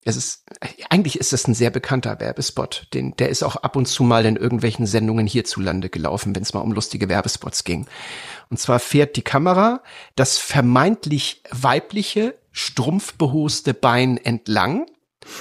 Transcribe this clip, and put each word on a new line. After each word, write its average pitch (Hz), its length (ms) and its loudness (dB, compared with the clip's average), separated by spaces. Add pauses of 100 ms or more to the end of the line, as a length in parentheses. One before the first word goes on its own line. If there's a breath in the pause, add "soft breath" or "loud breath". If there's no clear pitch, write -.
es 113 120 0
ist, - 280 -8 (460)
eigentlich 175 300 2
ist - 120 -2
das 131 140 -2
ein 120 80 4
sehr 117 160 2
bekannter 123 480 -4
Werbespot. - 760 -6
Den, 131 240 -4
der - 120 2
ist 135 160 -2
auch - 100 -4
ab - 220 -6
und 131 100 2
zu - 160 0
mal 117 240 6
in 110 100 4
irgendwelchen 117 480 0
Sendungen 110 440 2
hierzulande 95 600 -2
gelaufen, 87 440 -4
wenn's 95 200 -4
mal 104 60 -4
um 113 120 -2
lustige 101 360 -4
Werbespots - 540 -4
ging. 87 240 -4 (640 loud breath)
Und 117 80 -4
zwar 123 220 0
fährt 143 340 2
die - 80 -4
Kamera 185 600 2 (340 loud breath)
das - 220 2
vermeintlich 143 1040 2 (100)
weibliche, 196 840 0 (140)
strumpfbehoste 147 1200 -2
Bein 123 420 4
entlang. 113 680 0 (540 loud breath)